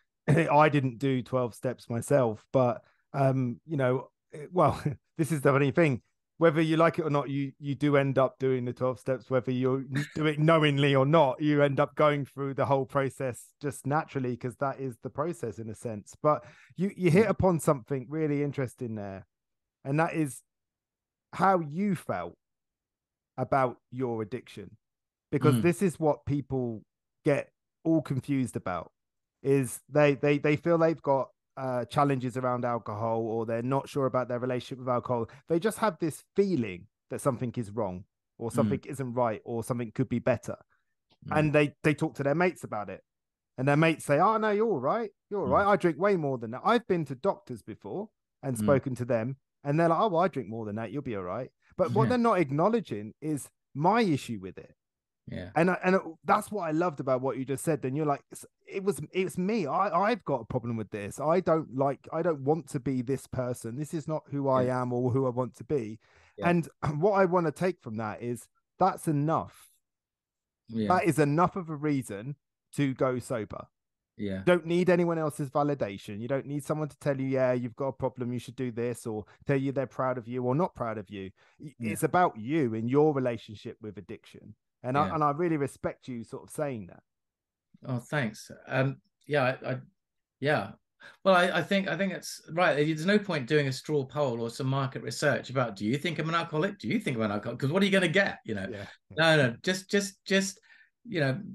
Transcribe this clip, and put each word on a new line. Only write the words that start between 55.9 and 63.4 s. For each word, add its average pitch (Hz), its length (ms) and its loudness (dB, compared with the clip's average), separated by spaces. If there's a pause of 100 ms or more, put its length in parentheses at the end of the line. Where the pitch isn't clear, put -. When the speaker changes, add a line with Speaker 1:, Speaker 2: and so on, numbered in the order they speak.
Speaker 1:
it, 185 80 2 (220)
that's 202 260 2
what 208 120 -6
I 160 100 -2
loved 160 260 0
about 131 220 0
what 131 180 -2
you 135 60 -4
just 135 180 -6
said. 147 200 -2
Then 131 120 -4
you're 151 120 -2
like, 143 260 -2
"It's, - 120 -18 (220)
it 196 160 -8
was, 185 180 -2 (120)
it's 180 260 -2
me. 196 280 0
I, 180 220 -2 (220)
I've 233 140 -4
got 135 160 -2
a 110 40 -14
problem 120 320 -4
with 107 140 -6
this. 104 300 -8
I 160 180 2
don't 160 380 0
like, 135 240 0 (120)
I 160 100 -4
don't 160 180 -2
want 147 300 0
to 143 100 -4
be 131 220 -2
this 131 260 -4
person. 123 480 -6